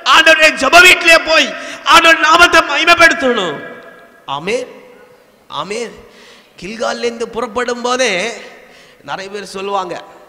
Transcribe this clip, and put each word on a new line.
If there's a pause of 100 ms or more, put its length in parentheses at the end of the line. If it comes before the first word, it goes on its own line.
ஆண்டவருடைய
ஜெப
வீட்டிலே
போய் (300)
ஆண்டவர்
நாமத்தை
மகிமைப்படுத்தணும். (600)
ஆமென், (840)
ஆமென். (720)
கில்கால்லேருந்து
புறப்படும்
போதே (720)
நிறைய
பேர்
சொல்லுவாங்க (260)